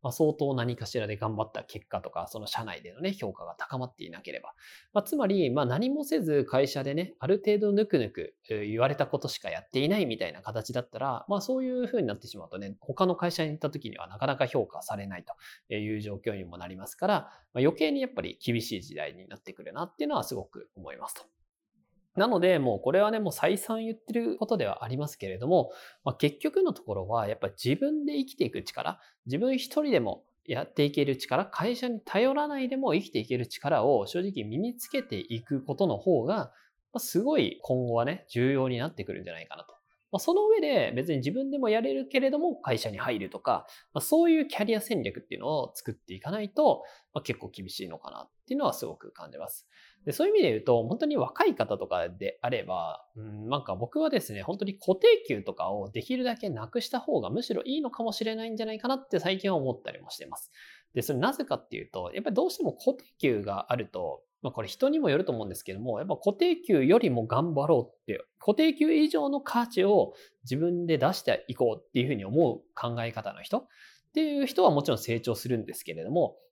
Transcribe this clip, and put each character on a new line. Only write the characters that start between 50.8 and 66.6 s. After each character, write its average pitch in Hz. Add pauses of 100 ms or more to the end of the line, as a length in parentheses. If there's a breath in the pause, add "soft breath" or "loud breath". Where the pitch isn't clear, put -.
本 185
当 311
に 294
若 151
い 339
方 -
と 98
か 87
で 92
あ 123
れ 113
ば、 87 (120)
う 110
ん、 107
な 143
ん -
か 95
僕 117
は 311
で 269
す -
ね、 202
本 190
当 208
に 196
固 -
定 453
給 104
と -
か 92
を 101
で 110
き 254
る 254
だ 240
け 214
な 117
く 233
し 233
た 247
方 214
が 104
む 120
し -
ろ -
い 269
い -
の 262
か 233
も 220
し 220
れ 220
な 226
い 226
ん 220
じ 220
ゃ 220
な 220
い 220
か 233
な 269
っ 269
て 190
最 190
近 196
は 180
思 131
っ -
た -
り -
も -
し -
て 71
ま -
す。 - (420 loud breath)
で、 123
そ -
れ 131
な 208
ぜ 285
か -
っ -
て -
い -
う -
と、 -
や -
っ -
ぱ -
り 196
ど 254
う 359
し -
て 381
も 220
固 -
定 - (140)
給 117
が 98
あ 123
る 110
と、 82 (200)
ま 127
あ、 -
こ -
れ 113
人 -
に 311
も 247
よ 143
る -
と -
思 110
う -
ん -
で 95
す -
け -
ど 95
も、 117
や -
っ -
ぱ 196
固 202
定 339
給 156